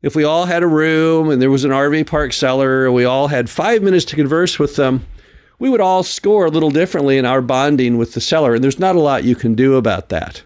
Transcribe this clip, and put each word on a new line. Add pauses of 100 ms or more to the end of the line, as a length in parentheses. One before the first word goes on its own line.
If
we
all
had
a
room
and
there
was
an
R
V
park
seller,
and
we
all
had
five
minutes
to
converse
with
them, (520)
we
would
all
score
a
little
differently
in
our
bonding
with
the
seller.
And
there's
not
a
lot
you
can
do
about
that.